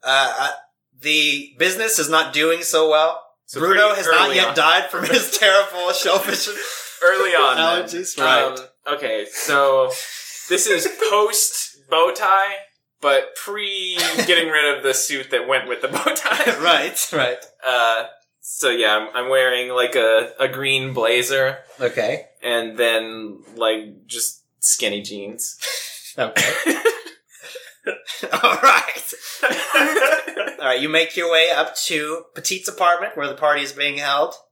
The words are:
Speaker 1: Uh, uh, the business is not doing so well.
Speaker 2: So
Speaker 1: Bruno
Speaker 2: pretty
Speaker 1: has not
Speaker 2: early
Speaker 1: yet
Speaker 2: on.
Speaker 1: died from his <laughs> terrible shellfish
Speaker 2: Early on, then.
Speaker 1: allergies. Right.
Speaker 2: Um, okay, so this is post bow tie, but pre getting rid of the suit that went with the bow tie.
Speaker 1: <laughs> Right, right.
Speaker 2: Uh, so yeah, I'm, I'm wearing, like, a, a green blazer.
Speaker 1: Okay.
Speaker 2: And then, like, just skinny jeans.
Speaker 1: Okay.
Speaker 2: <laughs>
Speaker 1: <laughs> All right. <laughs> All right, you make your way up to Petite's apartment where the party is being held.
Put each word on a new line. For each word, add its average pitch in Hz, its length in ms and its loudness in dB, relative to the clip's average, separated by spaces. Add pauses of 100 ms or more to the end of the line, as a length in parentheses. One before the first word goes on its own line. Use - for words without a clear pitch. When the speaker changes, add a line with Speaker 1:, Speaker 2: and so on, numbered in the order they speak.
Speaker 1:
Uh, 135 340 2
uh, 139 120 -2 (500)
the 147 580 0
business 214 400 0
is 151 100 0
not 160 240 2
doing 165 300 2
so 160 280 2
well. 156 300 2 (260)
Speaker 2:
So - 120 -12
Speaker 1:
Bruno 196 300 4
Speaker 2:
pretty 202 140 2
Speaker 1:
has 165 40 -2
not 170 200 4
Speaker 2:
early 196 100 0
Speaker 1:
yet 185 120 4
Speaker 2:
on. - 60 -4
Speaker 1:
died 165 360 4
from 180 160 -4
his - 240 2
<laughs> - 80 -2
terrible 190 540 4
shellfish 190 560 0 (540)
Speaker 2:
Early 190 280 4
on, 147 260 4
then. 170 320 2
Speaker 1:
allergies. 175 280 -8
Right. 135 280 4
Speaker 2:
Um, 131 140 -4 (360)
okay, 110 380 -4
so 135 560 2 (600)
this - 200 0
is 175 180 0 (240)
post - 800 -2
bow 165 240 2
tie, 196 400 2 (460)
but 139 340 2
pre 196 600 -8 (320)
getting 170 200 4
rid 147 280 2
of 131 80 -10
the 131 100 2
suit 131 380 -4
that 117 160 -2
went 131 200 0
with 123 140 -6
the 131 60 -2
bow - 260 -2
tie. - 420 0
Speaker 1:
<laughs> 139 60 -8
Right, 160 500 0
right. 127 320 -2 (220)
Speaker 2:
Uh, 117 380 2 (380)
so - 280 -4
yeah, 110 260 2
I'm, 110 120 -4 (160)
I'm 127 60 -4
wearing, 127 400 2
like, 123 260 0
a, 113 420 4
a 135 100 0
green 135 460 -2
blazer. 127 640 0 (220)
Speaker 1:
Okay. 120 460 -2 (160)
Speaker 2:
And 117 360 -2
then, 113 600 -2 (180)
like, 107 500 -4
just - 360 -8 (180)
skinny 104 420 0
jeans. 101 540 -12 (600)
Speaker 1:
Okay. - 340 0 (140)
Speaker 2:
<laughs> - 120 -2 (1080)
Speaker 1:
<laughs> - 60 -6 (500)
All - 200 4
right. - 500 2 (300)
<laughs> - 1160 0
All 147 60 -4
right, 127 140 2
you 147 80 -2
make 160 280 0
your 170 140 -2
way 165 200 6
up 160 240 0 (120)
to 160 380 -4 (100)
Petite's 185 340 -6
apartment 180 480 0
where 143 120 -4
the 135 60 -8
party 147 280 0
is 139 100 -8
being 143 260 -4
held. 147 360 0 (180)